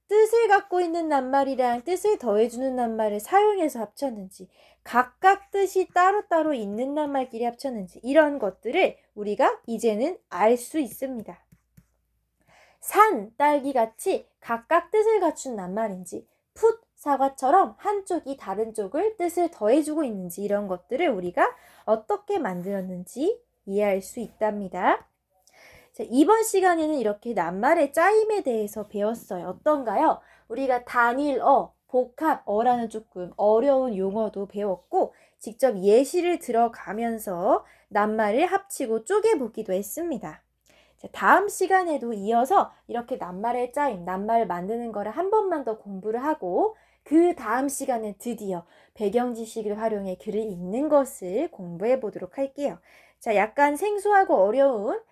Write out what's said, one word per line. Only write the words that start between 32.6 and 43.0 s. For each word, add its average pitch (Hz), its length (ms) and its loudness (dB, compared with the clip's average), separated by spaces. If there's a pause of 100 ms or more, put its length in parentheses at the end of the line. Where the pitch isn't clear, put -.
조금 190 480 -12
어려운 233 600 2
용어도 196 520 -4
배웠고, 208 640 -4 (240)
직접 233 380 -2
예시를 277 600 4
들어가면서 226 1300 -2 (240)
낱말을 214 580 0
합치고 240 580 -4
쪼개보기도 294 680 0
했습니다. 202 680 -6 (540)
자, - 160 -18
다음 370 360 6
시간에도 339 640 0
이어서 233 580 2 (140)
이렇게 233 300 -8